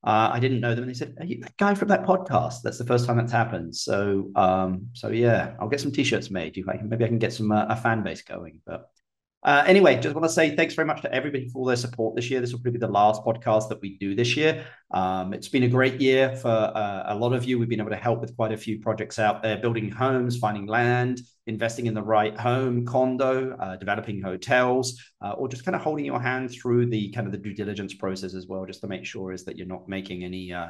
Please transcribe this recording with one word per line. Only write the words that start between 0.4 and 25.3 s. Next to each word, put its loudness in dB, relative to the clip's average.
didn't 2
know 0
them, -4
and -6
they -8
said, -8
"Are -8
you -8
that -18
guy 4
from 0
that 4
podcast?" 2
That's -4
the -6
first 2
time 4
that's 2
happened. -2
So, 0
um, 2
so -10
yeah, 2
I'll -4
get -2
some -2
t-shirts 0
made. -6
You, -8
I -4
can, -6
maybe 0
I 2
can 2
get 0
some, 0
uh, 4
a 0
fan 0
base -8
going. -14
But, -12
uh, 6
anyway, 8
just -2
wanna 0
say 2
thanks 0
very 0
much -2
to -4
everybody -2
for -10
all -2
their 4
support -2
this -4
year. 0
This -4
will -8
probably -2
be -2
the -2
last 4
podcast 0
that -6
we -10
do -4
this 2
year. 2
Um, -2
it's -10
been 4
a 4
great 4
year 4
for, -6
uh, 0
a -2
lot 2
of 0
you. 0
We've 0
been 0
able -4
to -2
help 0
with -10
quite 0
a -4
few -6
projects -4
out 2
there, 0
building -2
homes, 0
finding -2
land, 2
investing -4
in 0
the -4
right 2
home, 0
condo, 0
uh, -6
developing -4
hotels, 2
uh, -6